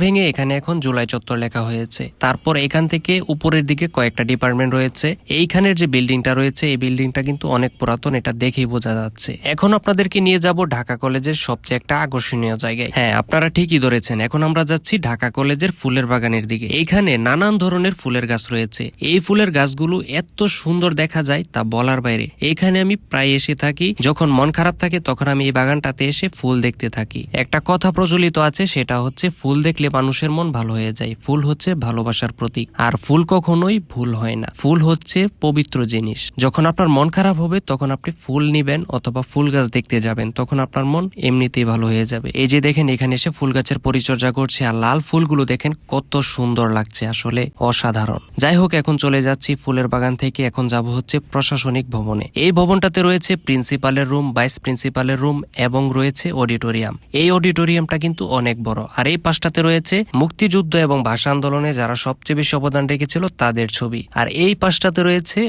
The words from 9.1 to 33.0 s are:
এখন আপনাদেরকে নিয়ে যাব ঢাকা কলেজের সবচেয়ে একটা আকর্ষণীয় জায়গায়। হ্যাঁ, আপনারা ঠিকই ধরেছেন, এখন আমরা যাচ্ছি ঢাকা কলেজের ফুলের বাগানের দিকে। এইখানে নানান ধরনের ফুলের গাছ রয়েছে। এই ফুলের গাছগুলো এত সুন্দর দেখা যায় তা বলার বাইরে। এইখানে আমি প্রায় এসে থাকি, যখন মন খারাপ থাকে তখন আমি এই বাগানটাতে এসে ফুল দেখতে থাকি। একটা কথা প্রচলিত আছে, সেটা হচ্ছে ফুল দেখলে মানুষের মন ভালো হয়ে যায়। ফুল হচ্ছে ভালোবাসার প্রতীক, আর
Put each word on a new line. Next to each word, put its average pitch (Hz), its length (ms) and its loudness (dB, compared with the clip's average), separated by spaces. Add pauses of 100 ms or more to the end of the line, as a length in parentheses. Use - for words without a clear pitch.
এখন 196 260 2
আপনাদেরকে 196 480 0
নিয়ে 185 200 4
যাব 175 120 2 (180)
ঢাকা 123 260 -4
কলেজের 135 340 -2 (100)
সবচেয়ে 123 340 -4
একটা - 140 -2 (100)
আকর্ষণীয় 117 600 -2
জায়গায়। 117 320 -4
হ্যাঁ, 120 160 2 (100)
আপনারা 160 240 0 (100)
ঠিকই 165 280 2
ধরেছেন, 120 320 0 (100)
এখন 151 220 0
আমরা 160 220 2
যাচ্ছি 160 240 -2 (140)
ঢাকা 120 280 -2
কলেজের 143 420 0
ফুলের 127 340 0
বাগানের 113 380 0
দিকে। 113 160 -4 (140)
এইখানে 175 320 2 (140)
নানান 185 360 2
ধরনের 185 380 0
ফুলের 123 300 -2
গাছ 117 120 -2 (100)
রয়েছে। 113 320 -4 (260)
এই 175 140 4
ফুলের 208 340 2
গাছগুলো 143 380 0 (240)
এত - 200 -6 (200)
সুন্দর 175 300 0 (120)
দেখা 160 260 -2
যায় 147 140 0 (120)
তা 117 60 -2 (140)
বলার 127 320 2
বাইরে। 113 200 0 (220)
এইখানে 185 360 2
আমি 202 100 2 (160)
প্রায় 135 280 2
এসে 147 240 -2
থাকি, 147 260 0 (180)
যখন 151 220 2 (100)
মন 143 180 4
খারাপ 170 260 0
থাকে 175 160 0 (100)
তখন 135 260 -2
আমি 139 140 0
এই 131 100 0
বাগানটাতে 139 440 0 (100)
এসে 190 140 -2 (120)
ফুল 127 180 0 (100)
দেখতে 120 200 -4 (100)
থাকি। - 240 -6 (220)
একটা 151 160 -2 (120)
কথা 180 260 2
প্রচলিত 175 400 2 (120)
আছে, 170 140 -2 (120)
সেটা 123 300 -2
হচ্ছে 131 220 -4 (120)
ফুল 139 180 0 (100)
দেখলে 160 200 0 (100)
মানুষের 135 400 0
মন 170 100 0 (120)
ভালো 113 200 -2
হয়ে 110 200 -2
যায়। 113 140 -4 (120)
ফুল 147 240 0
হচ্ছে 151 220 -2 (160)
ভালোবাসার 117 520 -2
প্রতীক, 117 280 -4 (200)
আর 117 60 2 (120)